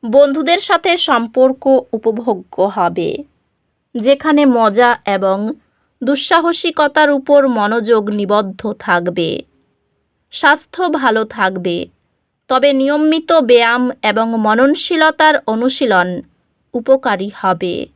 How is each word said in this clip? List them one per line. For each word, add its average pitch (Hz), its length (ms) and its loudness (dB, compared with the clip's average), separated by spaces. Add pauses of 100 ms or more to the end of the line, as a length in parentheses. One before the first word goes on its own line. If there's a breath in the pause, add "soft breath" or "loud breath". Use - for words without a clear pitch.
বন্ধুদের 285 580 2
সাথে 349 300 -2 (180)
সম্পর্ক 262 540 0 (300)
উপভোগ্য 226 640 -4 (200)
হবে, 175 340 -2 (840)
যেখানে 277 480 2 (140)
মজা 226 340 2 (260)
এবং 190 220 -2 (640)
দুঃসাহসিকতার 302 1160 0
উপর 285 300 4
মনোযোগ 220 540 0 (160)
নিবদ্ধ 202 440 -2 (240)
থাকবে। 180 440 -2 (1040)
স্বাস্থ্য 302 500 -2 (100)
ভালো 247 300 0 (140)
থাকবে, 185 400 -2 (760)
তবে 262 180 2 (120)
নিয়মিত 311 500 0 (180)
ব্যায়াম 240 340 4 (280)
এবং 220 160 0 (120)
মননশীলতার 302 960 2 (120)
অনুশীলন 220 600 0 (680)
উপকারী 240 540 -2 (120)
হবে। 180 340 -4 (220)